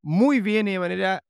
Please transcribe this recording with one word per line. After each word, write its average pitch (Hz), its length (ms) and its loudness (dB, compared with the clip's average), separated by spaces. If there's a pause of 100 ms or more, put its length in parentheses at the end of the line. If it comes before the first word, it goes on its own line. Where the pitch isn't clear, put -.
muy 233 360 2
bien 208 260 0
y 202 60 -2
de 185 80 -4
manera 185 500 -4